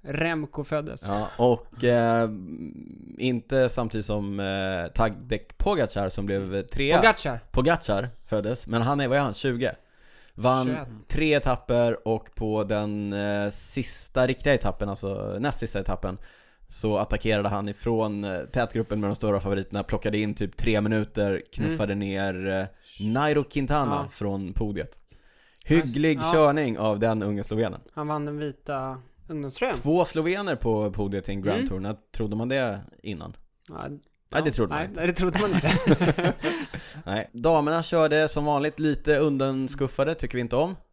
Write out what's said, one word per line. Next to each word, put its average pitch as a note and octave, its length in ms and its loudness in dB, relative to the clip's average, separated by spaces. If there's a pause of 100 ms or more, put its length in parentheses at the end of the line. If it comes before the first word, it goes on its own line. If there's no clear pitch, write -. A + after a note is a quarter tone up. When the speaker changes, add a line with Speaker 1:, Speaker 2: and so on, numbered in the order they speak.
(120)
Speaker 1:
Remco D3+ 520 -2
föddes. D3 440 -6
Speaker 2:
Ja, G#2 200 -2 (100)
och, A#2+ 460 2
eh, A#2 440 4 (880)
inte B2+ 500 2
samtidigt A2+ 380 -2
som, G2+ 340 -2
eh, F#2+ 540 -2
Tadej A2+ 520 0 (100)
Pogacar A#2 520 0
som G2 180 -4
blev, G2 280 -2
eh, G2 80 -2
trea. C#3 340 2
Speaker 1:
Pogacar. D#3 440 4 (100)
Speaker 2:
Pogacar B2+ 580 2 (180)
föddes, G#2+ 400 -2
men A#2 160 2
han C#3+ 180 2
är, C3+ 80 0
vad C3+ 100 4
är C#3+ 40 4
han, A2+ 120 -2
tjugo? B2 360 0 (640)
Vann B2+ 320 4
Speaker 1:
Tjugoett. D3+ 220 -4 (200)
Speaker 2:
tre D3+ 260 4
etapper A#2+ 760 2
och A2 260 -2
på G#2+ 300 0
den, G#2 480 -2
eh, G2+ 380 -2
sista - 760 -4
riktiga C3 280 2
etappen, G#2 340 0
alltså G2 520 -6
näst C#3 180 -2
sista G2+ 220 -4
etappen, F#2+ 380 -2 (500)
så G#2+ 300 0
attackerade G#2 500 0
han G#2 200 -2
ifrån, G#2+ 560 -2
eh, F#2 160 -4
tätgruppen A2+ 600 -2
med G2+ 100 0
de G2+ 60 -2
stora G2+ 240 0
favoriterna, G2 420 -2
plockade G#2 360 -2
in G#2+ 160 0
typ G#2 220 -4
tre A2 240 2
minuter, G#2 600 0 (100)
knuffade B2+ 400 -2
Speaker 1:
Mm. G2+ 60 -2 (100)
Speaker 2:
ner, F#2+ 380 -2 (140)
eh, F#2+ 60 -4 (400)
Nairo C#3+ 380 2
Quintana C#3+ 500 0 (100)
Speaker 1:
Ja. - 60 -10
Speaker 2:
från G2 420 -4
podiet. G#2 460 -4 (680)
Hygglig D3+ 580 4
Speaker 1:
Ja. E3 100 2
Speaker 2:
körning D3 460 6
av G#2+ 200 2
den A2 240 2
unge G2+ 220 -2
slovenen. G#2+ 360 -2 (140)
Speaker 1:
Han D3+ 140 -6
vann D3+ 160 -2
den D3 140 -6
vita C3+ 600 -6 (300)
ungdomströjan. D#3 480 -4
Speaker 2:
Två D#3 280 2
slovener F3 520 -2
på G#2+ 360 0
podiet G2 360 -4
i G2+ 40 -4
en G2 100 -4
Grand G2+ 140 0
Speaker 1:
Mm. C4 120 0
Speaker 2:
Tour. F#2+ 120 -4
När G#2 160 -4 (200)
trodde G#2+ 200 -2
man A#2 120 -2
det B2 320 0 (220)
innan? - 340 -10 (320)
Speaker 1:
Ja, - 200 -10
Speaker 2:
Nej, - 540 -6
det D#3 60 2
Speaker 1:
ja, - 60 0
Speaker 2:
trodde A2 160 2
man D3 80 -2
Speaker 1:
nej, E3+ 100 -4
Speaker 2:
inte. F#3 120 -10
Speaker 1:
nej, E3+ 80 0
det F3 60 0
trodde F3+ 260 0
man G#3 140 2
inte. F3 800 2 (380)
Speaker 2:
<laughs> - 320 -12
Nej. G2+ 280 -4
Damerna D#3 500 2
körde D#3 460 4
som D3 160 -2
vanligt D3 340 0
lite D3+ 400 2
undanskuffade, C#3 960 0
tycker D#3+ 200 -6
vi B2 60 0
inte A#2+ 160 -2
om. F3 200 0 (160)